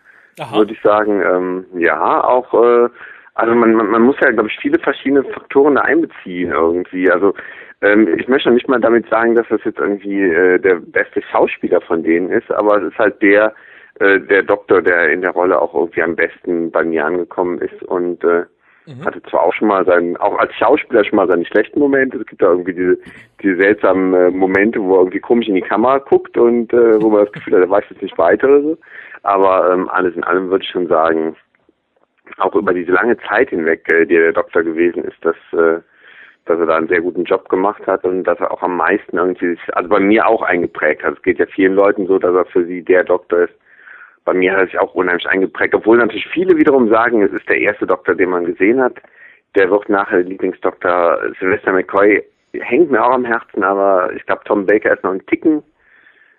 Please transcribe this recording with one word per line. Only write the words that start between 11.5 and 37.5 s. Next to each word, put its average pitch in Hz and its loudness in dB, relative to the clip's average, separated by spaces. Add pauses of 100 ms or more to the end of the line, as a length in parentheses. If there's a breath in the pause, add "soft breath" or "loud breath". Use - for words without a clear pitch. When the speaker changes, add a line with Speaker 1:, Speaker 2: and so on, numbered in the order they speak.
Speaker 2:
von 82 -4
denen 85 0
ist, 95 -4
aber 104 0
es 98 -8
ist - -20
halt 104 -2
der, 104 4 (460 loud breath)
äh, 98 2
der 92 2
Doktor, 101 0
der 85 2
in 90 -2
der 92 -2
Rolle 90 0
auch - -4
irgendwie 82 -2
am 82 -2
besten 82 -4
bei 82 0
mir 80 -2
angekommen 90 -4
ist - -10
und, 87 -6
äh, 87 0 (440 soft breath)
Speaker 1:
Mhm. 135 -18
Speaker 2:
hatte - -10
zwar - -2
auch 87 2
schon 113 -2
mal 98 0
seinen, 87 0
auch 101 -2
als 110 -2
Schauspieler 117 0
schon 104 -2
mal 95 2
seine 87 0
schlechten - -2
Momente. 135 0
Es 110 -10
gibt - -4
da 92 4
irgendwie 90 -2
diese, 90 0 (420 loud breath)
diese 95 0
seltsamen, 95 2
äh, 90 4
Momente, 98 0
wo 95 0
er 95 4
irgendwie 92 0
komisch 117 0
in 101 0
die 90 0
Kamera 120 0
guckt 180 -2
und, 120 0
äh, 113 4
wo 110 0
man 104 4
das - -14
Gefühl - -4
hat, 92 4
er 90 2
weiß 101 2
jetzt - -14
nicht 92 -12
weiter 98 2
oder 143 6
so. 156 -4 (460 loud breath)
Aber, 95 2
ähm, 92 -2
alles 90 -2
in 85 -8
allem 92 -2
würde 95 0
ich - -12
schon 90 -4
sagen, 80 0 (1000)
auch 92 -2
über 95 0
diese 87 -4
lange 104 2 (100)
Zeit 110 0
hinweg, 82 -4
äh, 82 4
die 82 -2
der 82 2
Doktor 85 -2
gewesen 82 -2
ist, - -12
dass, 82 0 (180)
äh, 82 2 (640 soft breath)
dass 85 -2
er 82 0
da 80 0
einen 80 -2
sehr 87 0
guten 87 -6
Job - -4
gemacht 98 -2